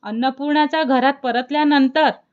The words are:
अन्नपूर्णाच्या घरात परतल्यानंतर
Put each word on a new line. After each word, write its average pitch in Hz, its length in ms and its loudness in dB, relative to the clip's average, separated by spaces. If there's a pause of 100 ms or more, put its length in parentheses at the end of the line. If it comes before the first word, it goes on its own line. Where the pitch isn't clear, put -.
अन्नपूर्णाच्या 285 800 -2
घरात 262 300 2
परतल्यानंतर 269 960 0 (240)